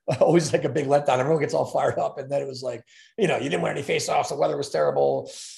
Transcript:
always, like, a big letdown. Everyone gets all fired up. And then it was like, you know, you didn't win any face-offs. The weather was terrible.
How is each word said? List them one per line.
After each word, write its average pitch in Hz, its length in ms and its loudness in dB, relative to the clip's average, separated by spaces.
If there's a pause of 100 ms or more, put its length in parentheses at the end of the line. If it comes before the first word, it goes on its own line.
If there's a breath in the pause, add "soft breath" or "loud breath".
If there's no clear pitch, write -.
(200)
always, 170 320 4
like, 143 140 2
a 143 40 0
big 135 180 -2
letdown. 143 320 4
Everyone 147 220 2
gets 147 120 -2
all 143 120 2
fired 135 340 0
up. - 180 -4
And 135 120 -10
then 143 120 0
it 139 60 -6
was 131 160 -10
like, 120 200 -8 (340 soft breath)
you 202 100 2
know, 139 100 0
you 127 120 -4
didn't 175 120 -2
win 165 100 -2
any - 120 -6
face-offs. 151 460 0
The 151 60 -6
weather 151 220 0
was 139 120 -6
terrible. 139 600 0 (260 loud breath)